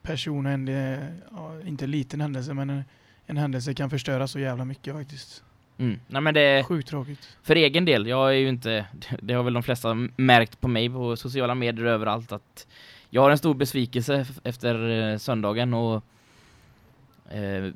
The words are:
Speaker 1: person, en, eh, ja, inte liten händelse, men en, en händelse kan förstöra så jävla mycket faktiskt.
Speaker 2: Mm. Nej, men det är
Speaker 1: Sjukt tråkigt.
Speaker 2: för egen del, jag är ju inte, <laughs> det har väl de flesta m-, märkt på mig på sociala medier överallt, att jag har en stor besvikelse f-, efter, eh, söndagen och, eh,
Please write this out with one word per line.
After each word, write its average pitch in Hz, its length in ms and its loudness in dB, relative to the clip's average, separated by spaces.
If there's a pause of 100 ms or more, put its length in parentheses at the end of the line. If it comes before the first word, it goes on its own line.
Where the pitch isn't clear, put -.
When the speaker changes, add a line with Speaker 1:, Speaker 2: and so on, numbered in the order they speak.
Speaker 1:
person, 143 440 -4
en, 135 220 -2
eh, 135 400 -4 (220)
ja, 160 360 -14
inte 143 200 -6
liten 143 340 -4
händelse, 139 340 -4
men 139 160 -4
en, 139 140 -4 (420)
en 147 100 -8
händelse 135 380 -2
kan 139 160 -4
förstöra 135 360 -2
så 135 120 -8
jävla 131 260 -4
mycket 135 300 -10
faktiskt. 143 500 -16 (340)
Speaker 2:
Mm. 120 280 -2
Nej, 139 160 -4
men 151 120 2
det 151 60 6
är 139 220 6
Speaker 1:
Sjukt 151 260 -4
tråkigt. 143 540 -10
Speaker 2:
för 156 140 4
egen 160 280 4
del, 117 220 4
jag 131 220 2
är 135 100 4
ju 135 100 4
inte, 113 380 -2 (180)
<laughs> - 180 -10
det 120 120 -2
har 123 80 2
väl 123 120 0
de 120 80 0
flesta 117 280 -2
m-, 113 260 -2
märkt 123 440 6
på 127 80 -2
mig 117 220 0
på 123 260 -4
sociala 123 380 -4
medier 117 320 -2
överallt, 110 460 0
att - 340 -14 (440)
jag 123 120 6
har 139 80 10
en 147 80 6
stor 151 160 2
besvikelse 127 680 0
f-, 131 240 -8
efter, 120 440 -2 (240)
eh, 107 60 -2
söndagen 117 560 0
och, 113 300 0 (1300)
eh, 98 460 -4